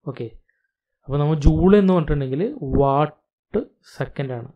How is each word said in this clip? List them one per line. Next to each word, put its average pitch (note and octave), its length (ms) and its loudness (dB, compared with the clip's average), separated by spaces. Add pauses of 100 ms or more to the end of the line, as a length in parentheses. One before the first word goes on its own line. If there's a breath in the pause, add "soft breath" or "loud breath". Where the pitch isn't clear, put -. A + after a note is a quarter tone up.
ഓക്കെ, B2 220 -12 (800)
അപ്പോൾ C#3+ 120 -4
നമ്മൾ D3+ 200 0
joule D#3+ 360 4
എന്ന് F#3+ 180 4
പറഞ്ഞിട്ടുണ്ടെങ്കിൽ C#3+ 480 -2 (340)
watt C#3 840 -2 (280)
second C3 440 -10
ആണ് B2 220 -12